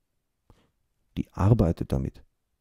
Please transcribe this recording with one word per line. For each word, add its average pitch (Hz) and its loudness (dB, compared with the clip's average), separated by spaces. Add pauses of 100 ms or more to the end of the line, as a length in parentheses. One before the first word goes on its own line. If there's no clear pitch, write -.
(1200)
„Die - -8
arbeitet 98 0
damit.“ 67 -6 (360)